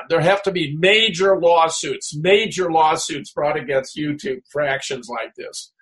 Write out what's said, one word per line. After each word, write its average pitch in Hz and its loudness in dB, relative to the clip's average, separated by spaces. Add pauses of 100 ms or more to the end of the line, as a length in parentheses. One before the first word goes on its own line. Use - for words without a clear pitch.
(100)
There 165 2
have 196 2
to 190 -2
be 151 -4
major 190 4
lawsuits, 165 2
major 180 2
lawsuits 160 0
brought 151 -2
against 135 -4
YouTube 147 -6
for 143 -2
actions 135 -4
like 113 -8
this. - -14